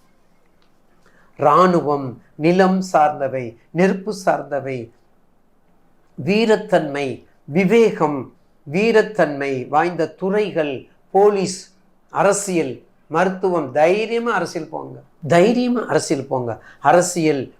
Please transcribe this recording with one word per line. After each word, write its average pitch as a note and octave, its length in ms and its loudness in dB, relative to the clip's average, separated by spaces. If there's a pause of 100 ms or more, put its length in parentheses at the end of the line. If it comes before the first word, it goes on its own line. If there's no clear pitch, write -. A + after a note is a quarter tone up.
(1400)
இராணுவம், D3 680 2 (360)
நிலம் F#3 360 2 (100)
சார்ந்தவை, C#3 540 0 (340)
நெருப்பு F#3+ 340 0 (100)
சார்ந்தவை, C#3 560 -4 (1400)
வீரத்தன்மை, E3+ 880 0 (480)
விவேகம், F3+ 640 2 (460)
வீரத்தன்மை D#3+ 840 0 (220)
வாய்ந்த D#3+ 340 -2 (120)
துறைகள், F3+ 540 -2 (400)
போலீஸ், G3 440 2 (540)
அரசியல், E3+ 600 0 (360)
மருத்துவம். F3+ 580 -2 (100)
தைரியமா A3 600 0
அரசியல் D#3+ 340 -8
போங்க, C3+ 240 -12 (380)
தைரியமா A#3+ 460 2 (120)
அரசியல் C#3+ 400 -2
போங்க. B2 180 -4 (400)
அரசியல், D#3+ 500 2 (200)